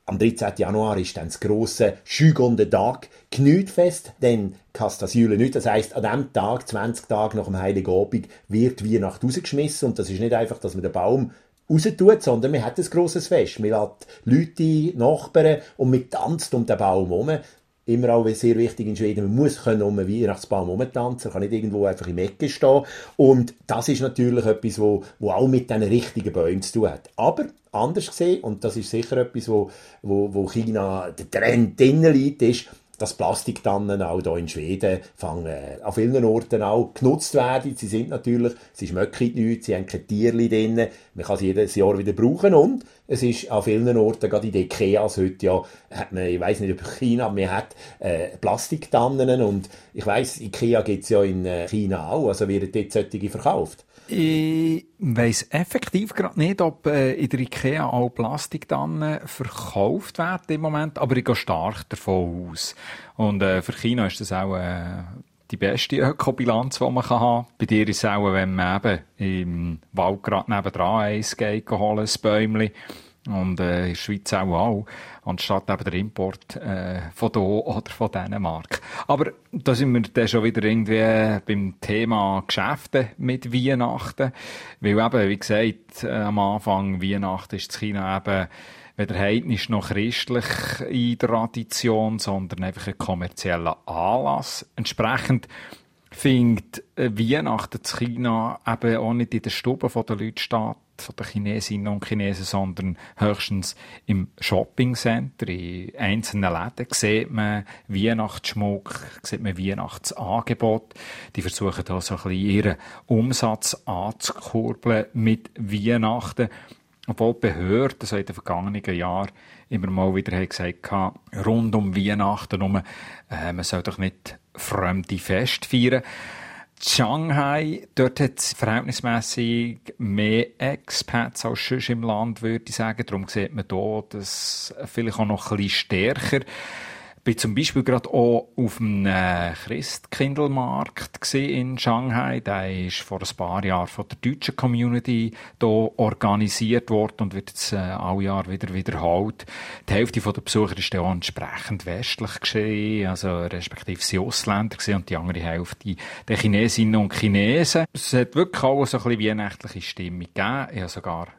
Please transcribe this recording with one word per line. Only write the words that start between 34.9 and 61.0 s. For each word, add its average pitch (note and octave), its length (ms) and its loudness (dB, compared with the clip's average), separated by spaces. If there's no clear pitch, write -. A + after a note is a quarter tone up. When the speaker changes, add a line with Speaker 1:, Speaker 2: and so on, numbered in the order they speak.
Speaker 1:
fangen, E2+ 300 -6
äh, C#2 380 -8
an G#2 100 -4
vielen A#2+ 320 4
Orten A2 380 2
auch A2 320 2
genutzt D3 400 2
werden. C3 420 0
Sie - 80 -8
sind A2 240 -2
natürlich, A#2+ 440 0
sie F#2+ 140 -8
schmecken G2+ 480 0
nichts, A#2 320 0
sie G2+ 80 0
haben F#2+ 100 -4
keine - 220 -8
Tierchen A2+ 420 2
drinnen, A2 380 2
man E2+ 120 -10
kann G2 120 0
sie G2 80 -2
jedes G2 300 2
Jahr G2 200 6
wieder G2 180 0
brauchen D#3 420 4
und A3+ 300 6
es B2 160 -2
ist A#2+ 300 0
an G#2+ 100 2
vielen A#2 360 4
Orten, G#2+ 340 4
gerade G#2 160 0
in G2+ 60 -2
den F#2+ 100 2
Ikeas G#2 540 2
heute F#2+ 280 0
ja, F#2 160 4
hat - 200 -8
man, F#2 140 -2
ich F2 140 0
weiss G2 200 0
nicht, F#2+ 120 -2
ob - 260 -8
China, A#2+ 320 2
man F#2+ 220 0
hat, G2+ 240 -6
äh, F2 300 -2
Plastiktannen B2+ 1000 2
und G2+ 260 0
ich - 140 -10
weiss, A#2 340 -2
IKEA A2+ 400 2
gibt's G2 280 -4
ja G#2 120 6
in, F#2 240 0
äh, F2 220 -4
China F#2+ 420 -2
auch, C3 200 0
also G2 180 0
werden F#2+ 240 0
dort G#2 200 -2
solche G2+ 380 -2
verkauft. - 540 -2
Speaker 2:
Ich D#3+ 760 0
weiss A#2 500 2
effektiv - 640 -2
grad - 240 -2
nicht, F3+ 240 2
ob, D#3+ 260 0
äh, C3+ 260 4
in D3+ 140 0
der C3 140 -2
IKEA C3+ 480 -2
auch B2 200 0
Plastiktannen D3+ 1160 -4
verkauft - 920 -2
werden F3 380 -2
im D3+ 60 -4
Moment, D#3 360 -2
aber B2+ 200 2